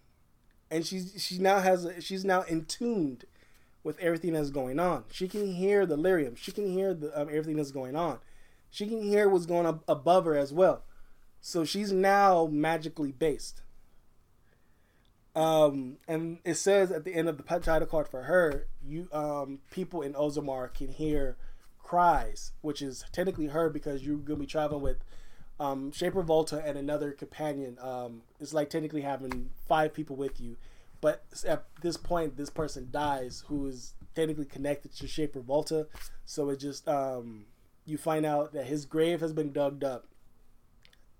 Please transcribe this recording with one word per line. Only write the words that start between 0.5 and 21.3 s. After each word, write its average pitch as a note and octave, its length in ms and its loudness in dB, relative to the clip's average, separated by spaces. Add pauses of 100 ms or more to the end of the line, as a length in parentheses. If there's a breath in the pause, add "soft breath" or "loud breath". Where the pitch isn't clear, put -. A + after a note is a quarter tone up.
and D#3+ 160 0
she's, F#3 360 -8
she F3+ 160 -4
now F#3+ 220 6
has F#3 240 4
a, F3 160 -8
she's F#3+ 240 -6
now F#3 180 4
in D#3+ 220 -2
tuned F3+ 640 -2 (560)
with D3+ 160 -6
everything E3+ 340 0
that's D3+ 180 0
going C#3 300 -2
on. E3+ 300 0
She F#3 180 -6
can G3+ 240 -4
hear G3 320 4
the D3+ 140 0
lyrium. D#3 380 2
She - 140 -12
can G3+ 220 -2
hear F#3+ 220 2
the, D3+ 260 -4
um, D3 80 -2
everything D#3 280 0
that's C#3+ 140 -2
going C3+ 240 -6
on. D#3 240 0 (520)
She G3+ 160 -6
can A3 160 -2
hear G#3 260 6
what's F3+ 180 6
going E3+ 200 4
up D#3+ 200 0
above E3 380 6
her D#3+ 100 4
as C#3+ 180 2
well. E3+ 300 6 (580)
So E3 240 -2
she's G3 280 -2
now F#3+ 580 8
magically D#3 640 0
based. C3+ 500 -2 (1700)
Um, D3+ 640 4 (100)
and E3 360 -4
it F3 100 0
says G3 360 4
at D#3 140 -4
the F3+ 100 -6
end E3 140 2
of D#3 80 -2
the - 60 -14
pa-, F3 180 -2
title D#3+ 260 2
card D3+ 220 0
for B2+ 140 -10
her, D#3 440 4 (160)
you, D3+ 300 -6
um, D3 480 -4 (100)
people F3+ 320 -6
in C#3 120 -6
Orzammar C#3 600 -2
can C3+ 140 -2
hear D3+ 480 2 (460)